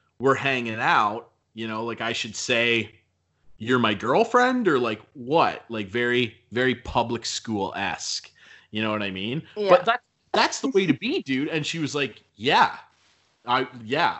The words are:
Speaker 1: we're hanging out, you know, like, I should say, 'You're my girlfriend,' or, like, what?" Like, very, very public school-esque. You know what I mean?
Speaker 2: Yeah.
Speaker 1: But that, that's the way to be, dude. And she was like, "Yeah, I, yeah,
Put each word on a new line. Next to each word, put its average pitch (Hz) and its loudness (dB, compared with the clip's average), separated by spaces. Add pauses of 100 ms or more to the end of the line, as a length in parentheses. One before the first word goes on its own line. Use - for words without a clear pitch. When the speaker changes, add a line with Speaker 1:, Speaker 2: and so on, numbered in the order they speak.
(200)
Speaker 1:
we're 131 4
hanging 120 -2
out, 120 0 (240)
you 113 -8
know, 110 -6
like, 117 -8
I 117 -2
should 113 -8
say, 117 0 (640)
'You're 123 0
my 110 4
girlfriend,' 226 2
or, 147 4
like, 113 -2 (120)
what?" 127 0
Like, 110 -6
very, 120 0 (160)
very 123 0
public 123 -4
school-esque. - -6 (420)
You 107 -4
know 110 0
what 107 -2
I 98 -4
mean? 107 -6 (140)
Speaker 2:
Yeah. 202 0
Speaker 1:
But 180 8
that, 233 2 (300)
that's - 2
the 277 -2
way 196 2
to 147 4
be, 269 -4
dude. 135 -2
And 151 -4
she 165 -6
was 143 -4
like, 135 -6 (120)
"Yeah, 147 2 (680)
I, 127 0 (160)
yeah, 113 0